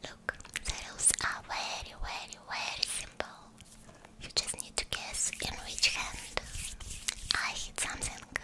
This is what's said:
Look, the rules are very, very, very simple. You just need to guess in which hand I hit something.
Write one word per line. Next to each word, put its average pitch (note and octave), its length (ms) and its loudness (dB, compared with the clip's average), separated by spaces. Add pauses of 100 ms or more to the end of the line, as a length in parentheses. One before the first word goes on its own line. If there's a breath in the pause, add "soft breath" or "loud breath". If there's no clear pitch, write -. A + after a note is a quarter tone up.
Look, - 340 -2 (280)
the - 80 0 (160)
rules - 220 6 (140)
are - 220 2
very, - 540 -2
very, - 360 -2 (120)
very - 360 2
simple. - 520 -4 (840)
You - 140 -6
just - 260 2
need - 160 2
to - 120 4
guess - 420 2 (160)
in - 60 0 (120)
which - 300 4
hand - 460 -4 (960)
I - 160 4
hit - 280 -2
something. - 440 0 (200)